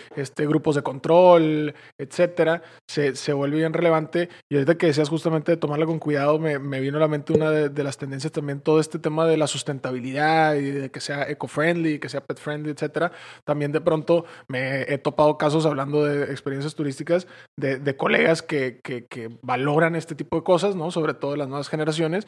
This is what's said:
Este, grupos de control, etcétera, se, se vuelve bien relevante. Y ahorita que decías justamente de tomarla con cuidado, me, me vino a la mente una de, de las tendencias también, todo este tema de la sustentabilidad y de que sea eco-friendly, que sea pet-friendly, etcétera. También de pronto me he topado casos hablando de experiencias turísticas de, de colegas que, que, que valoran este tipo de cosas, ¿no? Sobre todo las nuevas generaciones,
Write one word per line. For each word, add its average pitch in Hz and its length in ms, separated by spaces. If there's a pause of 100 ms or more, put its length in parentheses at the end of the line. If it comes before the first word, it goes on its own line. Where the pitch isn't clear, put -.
(160)
Este, 147 320
grupos 151 280
de 147 60
control, 156 920 (220)
etcétera, 170 680 (260)
se, 139 260
se - 160
vuelve 143 260
bien 160 140
relevante. 165 580 (220)
Y 143 40
ahorita 147 220
que 175 100
decías 147 220
justamente 160 420
de 165 60
tomarla 151 280
con 160 140
cuidado, 147 400
me, 156 180
me 135 240
vino 139 160
a 156 40
la 156 60
mente 151 260
una 156 180
de, 151 180
de 143 140
las 135 140
tendencias 135 360
también, 143 280
todo 156 180
este 156 180
tema 160 300
de 160 100
la 156 100
sustentabilidad 143 1080
y 139 160
de 139 200
que - 80
sea 143 300
eco-friendly, 151 720
que 143 100
sea 139 160
pet-friendly, 151 460
etcétera. 156 400 (340)
También 147 260
de 151 80
pronto 165 460 (240)
me 131 320
he 139 160
topado 151 400
casos 156 280
hablando 143 380
de 143 220
experiencias 135 500
turísticas 165 520 (300)
de, 135 200
de 139 200
colegas 165 440
que, 131 420
que, 123 220
que 117 360
valoran 147 540
este 160 200
tipo 160 220
de 156 60
cosas, 185 320
¿no? 170 160
Sobre 156 220
todo 143 220
las 143 140
nuevas 139 180
generaciones, 160 600